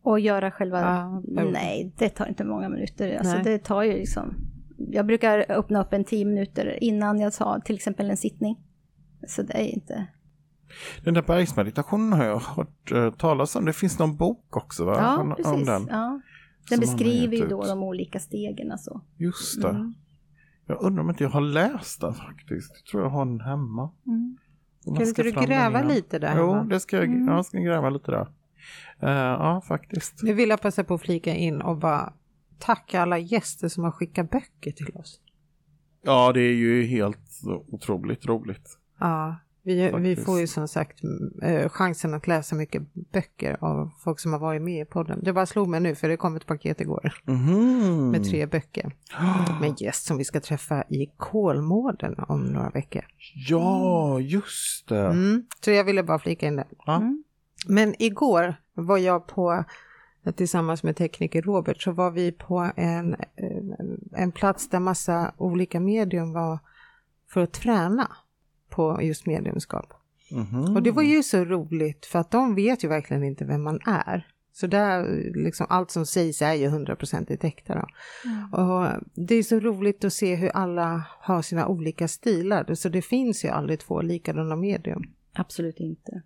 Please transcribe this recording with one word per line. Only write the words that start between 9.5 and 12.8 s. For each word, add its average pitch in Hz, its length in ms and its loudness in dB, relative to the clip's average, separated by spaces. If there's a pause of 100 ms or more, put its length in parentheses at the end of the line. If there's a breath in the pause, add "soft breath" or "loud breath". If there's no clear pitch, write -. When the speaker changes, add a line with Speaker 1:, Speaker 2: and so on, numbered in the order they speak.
Speaker 1:
är 220 140 0
inte - 400 -6 (960 loud breath)
Speaker 3:
Den 170 100 2
där 170 80 4
bergsmeditationen 175 920 2
har 143 120 6
jag 107 140 0
hört, - 520 -6